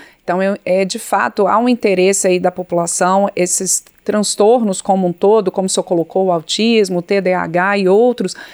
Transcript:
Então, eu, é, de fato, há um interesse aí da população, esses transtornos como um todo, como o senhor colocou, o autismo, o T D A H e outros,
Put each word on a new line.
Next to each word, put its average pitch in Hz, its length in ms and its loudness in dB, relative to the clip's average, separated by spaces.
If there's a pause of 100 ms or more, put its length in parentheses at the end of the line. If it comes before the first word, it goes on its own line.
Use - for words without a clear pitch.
(240)
Então, 180 180 -2
eu, 196 240 -2
é, 185 180 2
de 185 140 -6
fato, 214 480 -2
há 190 140 2
um 247 100 2
interesse 196 580 2
aí 180 120 2
da 180 120 0
população, 180 840 -2
esses 180 480 -2 (200)
transtornos 214 800 0
como 190 240 0
um 175 80 0
todo, 196 380 2
como 190 160 -4
o - 20 -2
senhor 185 140 -2
colocou, 180 440 -2
o 185 40 0
autismo, 190 680 0
o - 40 -8
T 202 180 -2
D 185 120 0
A 180 100 -2
H 175 340 0
e 196 100 2
outros, 214 480 2 (180)